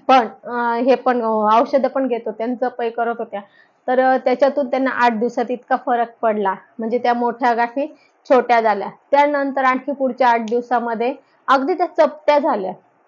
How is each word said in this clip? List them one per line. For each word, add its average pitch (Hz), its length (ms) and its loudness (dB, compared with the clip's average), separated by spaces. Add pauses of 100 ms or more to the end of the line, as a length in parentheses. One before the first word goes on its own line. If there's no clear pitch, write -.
पण, 262 180 6
अं, 240 500 -6
हे 247 200 2
पण, 247 260 -2
अं, 220 380 2
औषधं 269 280 0
पण 269 200 -2
घेत 233 180 -2
होत्या 220 200 -6
आणि 247 160 -4
जपही 240 280 -4
करत 233 300 -4
होत्या. 214 220 -10 (460)
तर, 254 120 2
अं, 262 180 2
त्याच्यातून 269 500 0
त्यांना 262 220 -2
आठ 240 240 0
दिवसात 233 380 -4
इतका 247 240 -4 (100)
फरक 240 220 0 (140)
पडला, 220 340 0 (240)
म्हणजे 226 180 -4
त्या 240 160 0
मोठ्या 240 400 0
गाठी 240 420 -4 (340)
छोट्या 240 320 4
झाल्या. 208 260 0 (240)
त्यानंतर 277 520 2
आणखी 254 280 0
पुढच्या 262 380 0
आठ 233 120 2
दिवसामध्ये 233 760 -2 (320)
अगदी 277 260 2
त्या 349 120 0
चपट्या 302 540 0
झाल्या. 214 340 -2 (340)